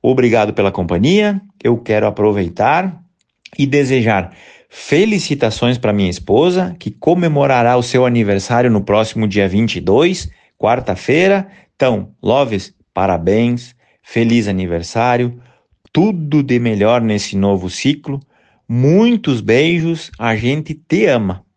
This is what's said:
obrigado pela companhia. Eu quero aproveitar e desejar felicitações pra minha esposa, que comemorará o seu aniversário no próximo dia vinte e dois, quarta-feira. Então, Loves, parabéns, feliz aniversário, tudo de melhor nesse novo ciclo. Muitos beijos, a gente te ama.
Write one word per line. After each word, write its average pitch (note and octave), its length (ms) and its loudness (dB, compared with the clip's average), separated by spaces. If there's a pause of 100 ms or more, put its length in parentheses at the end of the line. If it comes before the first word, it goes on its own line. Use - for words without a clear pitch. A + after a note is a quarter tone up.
obrigado A#2 500 2
pela G2 200 0
companhia. G#2 680 0 (220)
Eu A#2 160 0
quero G#2+ 280 0
aproveitar G#2+ 920 0 (580)
e C#3+ 80 2
desejar B2 680 0 (340)
felicitações C#3 1080 0
pra G#2+ 140 -2
minha G2 180 0
esposa, F3 680 0
que - 120 -10
comemorará C#3 840 2
o A#2+ 60 2
seu B2+ 220 0
aniversário A#2 680 2
no G#2 120 2
próximo G#2+ 460 -2
dia G2 200 0
vinte G#2+ 280 0
e E2+ 40 -6
dois, C3+ 480 0 (300)
quarta-feira. C#3 880 0 (300)
Então, A2 360 -2 (100)
Loves, A2+ 520 -2 (180)
parabéns, G2 840 0 (280)
feliz A#2 460 0
aniversário, A2+ 920 -2 (520)
tudo D#3 500 0
de B2 160 0
melhor A2+ 420 2
nesse G#2 360 -2
novo G2 340 0
ciclo. C#3 500 -4 (480)
Muitos D3 720 2
beijos, D#3+ 760 0
a A2+ 160 -2
gente C#3+ 400 -4
te G3 320 -2
ama. G#2 380 -2 (120)